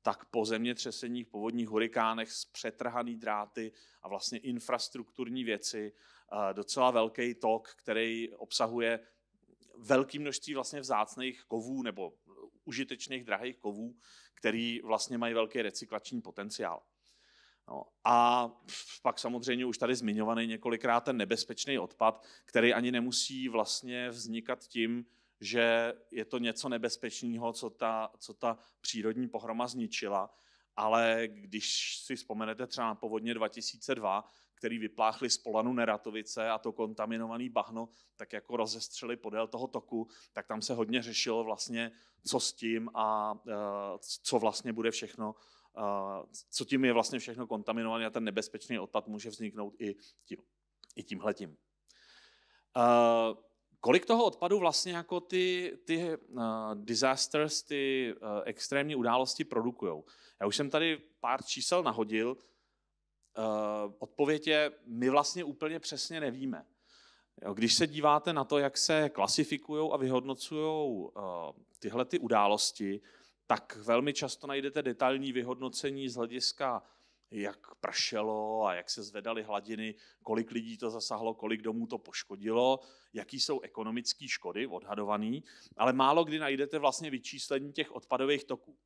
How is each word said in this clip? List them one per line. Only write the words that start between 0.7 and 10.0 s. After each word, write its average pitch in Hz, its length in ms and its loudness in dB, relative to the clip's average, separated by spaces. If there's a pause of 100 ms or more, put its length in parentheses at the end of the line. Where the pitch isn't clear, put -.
povodních, 113 400 0
hurikánech, 113 640 2
zpřetrhaný 120 840 -6
dráty 110 560 -4 (300)
a - 60 -16
vlastně 98 300 -6
infrastrukturní 123 1040 -4
věci, 107 500 -4
eh, - 600 -4
docela 127 380 4
velký 117 420 2
tok, 113 440 0
který 113 560 -2
obsahuje 117 680 0 (760)
velké 135 420 2